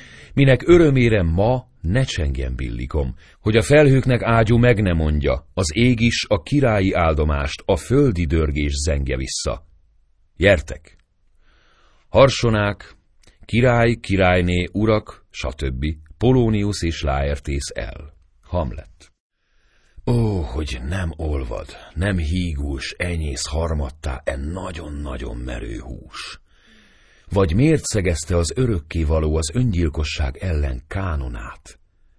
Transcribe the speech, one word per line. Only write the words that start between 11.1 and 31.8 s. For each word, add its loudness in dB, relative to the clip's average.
Harsonák, 2
király, 4
királyné, 2
urak, -2
stb. -6
Polónius 2
és -4
Laertész -4
el. -12
Hamlet. -8
Ó, 0
hogy -6
nem -6
olvad, -8
nem -2
hígul, -4
s -10
enyész -6
harmattá -4
e -4
nagyon-nagyon -10
merő -10
hús. -16
Vagy 0
miért 2
szegezte -2
az 0
örökkévaló -2
az -4
öngyilkosság -2
ellen -4
Kánonát? -8